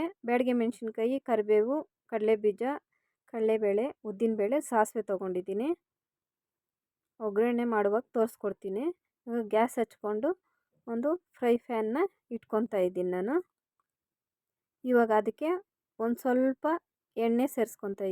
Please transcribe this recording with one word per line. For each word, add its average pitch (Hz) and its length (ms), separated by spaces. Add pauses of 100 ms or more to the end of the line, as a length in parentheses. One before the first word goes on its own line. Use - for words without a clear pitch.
(280)
ಬ್ಯಾಡಗೆ 247 340
ಮೆಣಸಿನ್ಕಾಯಿ, 226 560 (120)
ಕರಿಬೇವು, 214 460 (360)
ಕಡಲೆಬೀಜ, 214 500 (720)
ಕಡಲೆಬೇಳೆ, 220 500 (260)
ಉದ್ದಿನಬೇಳೆ, 214 480 (120)
ಸಾಸಿವೆ 220 420
ತೊಗೊಂಡಿದ್ದೀನಿ. 190 560 (1600)
ಒಗ್ಗರಣೆ 233 460
ಮಾಡುವಾಗ 208 320 (100)
ತೋರಿಸ್ಕೊಡ್ತೀನಿ. 220 720 (420)
ಇವಾಗ 233 160 (100)
ಗ್ಯಾಸ್ 220 280
ಹಚ್ಕೊಂಡು 214 480 (640)
ಒಂದು 240 180 (260)
ಫ್ರೈ 240 160 (140)
ಪ್ಯಾನ್ನ 226 320 (380)
ಇಟ್ಕೊತಾ 220 500
ಇದ್ದೀನಿ 180 300
ನಾನು. 202 180 (1600)
ಇವಾಗ 233 200 (100)
ಅದಕ್ಕೆ 226 300 (540)
ಒಂದು 233 200
ಸ್ವಲ್ಪ 262 420 (600)
ಎಣ್ಣೆ 233 280
ಸೇರಿಸ್ಕೊತಾ 202 580